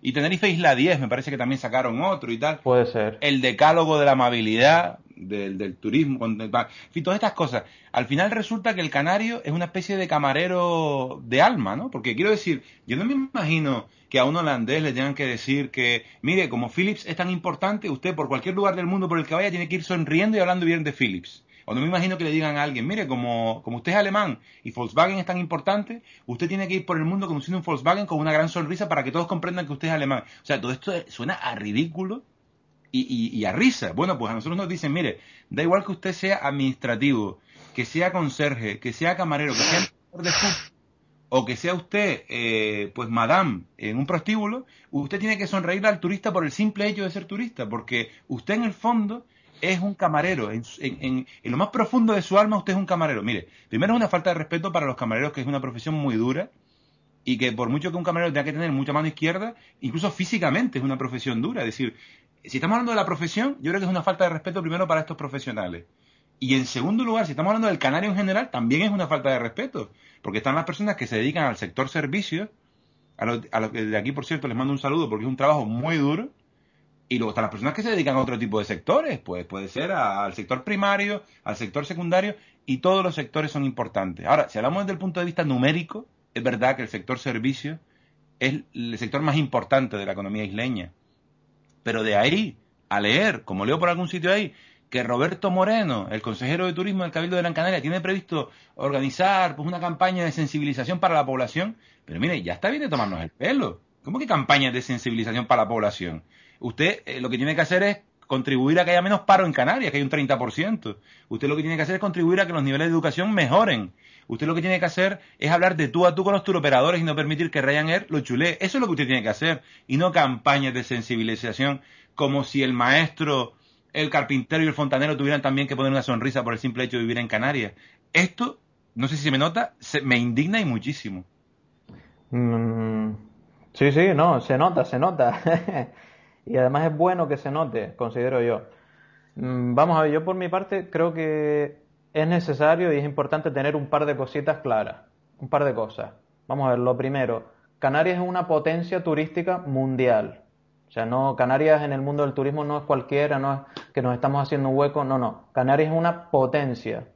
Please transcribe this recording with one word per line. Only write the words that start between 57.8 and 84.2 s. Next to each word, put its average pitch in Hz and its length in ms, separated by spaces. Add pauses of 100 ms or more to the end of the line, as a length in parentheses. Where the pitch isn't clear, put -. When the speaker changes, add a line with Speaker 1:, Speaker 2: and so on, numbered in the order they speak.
Speaker 1:
que 170 60
un 180 60
camarero 170 300
tenga 139 100
que 147 100
tener 160 180
mucha 135 200
mano 151 160
izquierda, 170 460 (260)
incluso 165 300
físicamente 175 720
es 123 40
una 135 140
profesión 123 460
dura. 214 180
Es 120 60
decir, 113 280 (480)
si - 140
estamos 170 160
hablando 240 180
de 226 40
la 196 100
profesión, 185 560
yo 156 100
creo 196 80
que 190 60
es 175 60
una 180 100
falta 185 220
de 170 80
respeto 170 320
primero 170 240
para 160 140
estos 156 140
profesionales. 113 720 (540)
Y 131 160
en 131 100
segundo 185 380
lugar, 226 240
si 147 60
estamos 160 180
hablando 226 160
del 185 100
canario 156 320
en 185 60
general, 202 340
también 127 320
es 214 80
una 190 160
falta 139 240
de 131 80
respeto, 117 540 (320)
porque 101 160
están 135 160
las 160 100
personas 190 300
que 123 100
se 117 120
dedican 147 280
al 120 120
sector - 300
servicios, 170 640 (640)
a 107 100
lo, 117 160 (100)
a 113 80
lo 110 120
que 110 140
de 107 100
aquí, 110 160
por 139 140
cierto, 147 220
les 117 100
mando 135 160
un 135 60
saludo 143 280
porque 107 180
es 131 40
un 131 80
trabajo 139 280
muy 135 320
duro, 156 320 (800)
y 127 120
luego 110 120
están 113 100
las 104 100
personas 110 220
que 214 100
se 226 80
dedican 143 240
a 131 60
otro 123 180
tipo 110 180
de 104 80
sectores, 202 540
pues 90 260
puede 98 220
ser 160 240
a, 101 320
al 95 100
sector 120 300
primario, 202 600 (200)
al 104 140
sector 120 280
secundario, 180 500 (300)
y 131 120
todos 185 260
los 175 100
sectores 151 380
son 139 140
importantes. 98 600